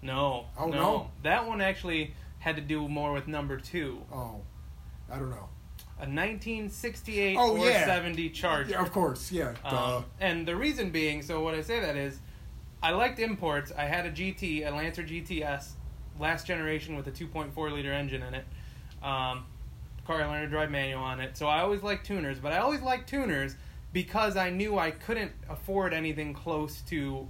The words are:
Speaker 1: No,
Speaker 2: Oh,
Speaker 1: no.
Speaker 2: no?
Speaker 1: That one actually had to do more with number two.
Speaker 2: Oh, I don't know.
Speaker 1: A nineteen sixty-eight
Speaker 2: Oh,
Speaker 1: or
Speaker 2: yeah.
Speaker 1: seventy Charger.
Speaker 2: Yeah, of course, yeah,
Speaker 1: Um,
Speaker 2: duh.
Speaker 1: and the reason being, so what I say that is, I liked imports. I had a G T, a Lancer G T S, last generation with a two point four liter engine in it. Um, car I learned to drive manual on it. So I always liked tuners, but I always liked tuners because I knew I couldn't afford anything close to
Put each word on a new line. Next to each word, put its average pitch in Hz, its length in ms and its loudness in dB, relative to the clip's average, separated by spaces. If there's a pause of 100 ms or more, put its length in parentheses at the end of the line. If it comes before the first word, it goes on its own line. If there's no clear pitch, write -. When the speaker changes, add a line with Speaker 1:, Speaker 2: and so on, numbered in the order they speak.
Speaker 1:
No, 131 440 2 (120)
Speaker 2:
Oh, 156 120 2
Speaker 1:
no. - 80 2
Speaker 2:
no? 202 340 4 (120)
Speaker 1:
That 208 220 6
one 214 140 -2
actually 175 540 2 (260)
had 160 160 0
to 151 60 -4
do 147 260 0
more 147 240 0
with 143 160 0
number 143 300 -2
two. 135 440 -4 (120)
Speaker 2:
Oh, 117 260 -6 (720)
I 131 60 -6
don't 135 120 -4
know. 104 200 -8 (500)
Speaker 1:
A 143 60 -6
nineteen 208 640 -2
sixty-eight 202 720 0
Speaker 2:
Oh, 226 180 8
Speaker 1:
or 214 100 8
Speaker 2:
yeah. 220 200 8
Speaker 1:
seventy 170 420 2
Charger. 151 400 2
Speaker 2:
Yeah, 190 140 2
of 175 80 0
course, 156 400 2
yeah, 143 240 0 (100)
Speaker 1:
Um, 139 80 -2
Speaker 2:
duh. 123 280 2 (180)
Speaker 1:
and 170 280 2
the 170 80 0
reason 233 360 0
being, 151 320 2
so 156 180 -2
what 160 140 0
I 156 80 0
say 233 160 0
that 156 160 0
is, 139 240 -4 (640)
I 165 80 4
liked 247 260 4
imports. 170 580 0
I 147 100 0
had 175 200 0
a 170 60 -4
G 180 200 -2
T, 165 300 -2
a 151 80 -2
Lancer 160 320 -2
G 165 200 -6
T 160 220 -2
S, 143 300 -4 (460)
last 156 260 2
generation 156 500 0
with 143 120 -4
a 139 40 -6
two 165 140 -8
point 147 260 -4
four 151 200 -2
liter 143 200 -2
engine 139 300 0
in 127 140 -6
it. 135 100 -6 (560)
Um, 127 440 0 (600)
car 160 160 2
I 151 60 2
learned 151 160 0
to 147 120 -4
drive 156 140 4
manual 135 320 0
on 131 180 -2
it. 131 160 -4
So 151 120 0
I 151 140 6
always 196 200 4
liked 202 240 0
tuners, 151 320 0
but 143 160 -2
I 175 60 4
always 269 240 4
liked 254 260 0
tuners 156 460 0 (360)
because 196 460 2
I 185 140 4
knew 202 260 2
I 165 140 4
couldn't 214 400 -2 (180)
afford 185 460 2
anything 156 400 0
close 151 540 -2
to 135 400 -2